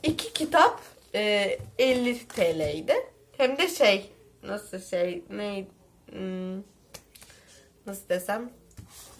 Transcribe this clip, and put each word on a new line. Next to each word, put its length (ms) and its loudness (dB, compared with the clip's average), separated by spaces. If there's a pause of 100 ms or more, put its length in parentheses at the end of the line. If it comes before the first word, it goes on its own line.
İki 300 -2
kitap, 480 4 (340)
e, 440 2 (200)
elli 500 2
T 300 0
L'ydi. 360 0 (420)
Hem 220 2
de 100 2
şey, 420 2 (320)
nasıl 380 -8
şey, 500 -2
ne, 340 -6 (460)
hmm, 460 -6 (1300)
nasıl 220 -12
desem? 420 -4 (680)